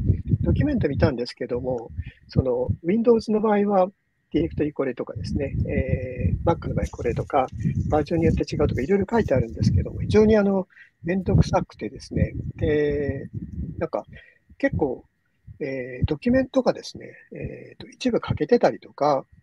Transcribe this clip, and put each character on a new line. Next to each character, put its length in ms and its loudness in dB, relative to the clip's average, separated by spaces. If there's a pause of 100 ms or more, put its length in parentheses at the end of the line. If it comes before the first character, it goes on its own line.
(420)
ド 100 2
キ 100 4
ュ 40 4
メ 80 0
ン 40 2
ト 100 0
見 100 -4
た 120 4
ん 60 -4
で 100 -4
す 60 -12
け 140 -8
ど 140 -4
も、 300 -6 (380)
そ 140 0
の、 260 0 (160)
Windows 480 4
の 80 2
場 140 4
合 140 4
は、 220 4 (420)
デ 80 2
ィ 20 2
レ 60 0
ク 80 -12
ト 80 0
リ 80 -2
こ 120 -2
れ 100 -2
と 100 -4
か 100 -12
で 100 -8
す 120 -4
ね、 180 -4 (120)
え 680 -2
ー、 100 -2
Mac 240 0
の 60 -4
場 80 -2
合 80 -4
こ 140 -10
れ 100 0
と 100 -4
か、 220 0 (420)
バ 120 2
ー 40 0
ジ 100 -4
ョ 20 2
ン 40 0
に 60 2
よ 60 4
っ 20 2
て 80 0
違 160 -6
う 80 2
と 80 0
か、 80 -2
い 40 -4
ろ 100 2
い 20 4
ろ 120 0
書 80 2
い 60 2
て 100 0
あ 60 4
る 80 -2
ん 60 -14
で 80 -2
す 100 4
け 100 4
ど 100 -6
も、 100 -6
非 60 -4
常 180 6
に 100 6
あ 60 6
の、 260 0 (360)
め 120 0
ん 60 -2
ど 120 0
く 140 6
さ 140 2
く 140 -12
て 120 -6
で 120 -16
す 120 -16
ね、 220 -2 (220)
で、 760 -2 (480)
な 80 -4
ん 20 -4
か、 160 -6 (540)
結 180 -2
構、 280 -2 (560)
え 420 -8
ー、 40 0
ド 120 0
キ 120 0
ュ 20 4
メ 100 4
ン 60 -4
ト 140 0
が 120 2
で 80 -14
す 160 -14
ね、 80 -16 (260)
え 460 -12
ー 20 -16
と、 80 -18
一 220 -4
部 100 0
欠 180 -4
け 80 -2
て 120 4
た 120 4
り 80 -6
と 140 -20
か 320 0 (180)